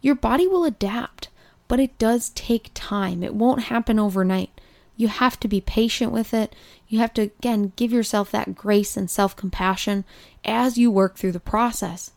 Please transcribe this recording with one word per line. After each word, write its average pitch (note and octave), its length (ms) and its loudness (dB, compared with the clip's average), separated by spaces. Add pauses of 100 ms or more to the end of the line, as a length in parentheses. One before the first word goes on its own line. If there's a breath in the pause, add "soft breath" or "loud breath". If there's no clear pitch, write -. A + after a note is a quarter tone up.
Your C#4 140 4
body B3 320 2
will F#4 180 2
adapt, A3+ 640 -4 (400 soft breath)
but B3 120 2
it C4 180 0
does A3+ 320 2
take - 420 -4
time. F#3 500 -4
It - 120 -6
won't A#3 300 2
happen A#3 340 0
overnight. F#3+ 520 0 (460 soft breath)
You A3 120 0
have B3 320 0
to A#3 80 -2
be G3 120 2
patient A3 520 0
with A3+ 200 -2
it. A3 220 -2 (340 loud breath)
You A3 100 0
have A#3 160 0
to, A3+ 80 2
again, G#3 540 -2
give A#3 160 0
yourself G#3+ 380 0
that G3+ 240 -4
grace G3+ 420 0
and F#3+ 140 -4
self-compassion G3 960 -2 (400 loud breath)
as A#3+ 340 0
you A#3+ 120 6
work F#3+ 260 2
through F#3 160 -2
the F3 80 -6
process. A3 760 -4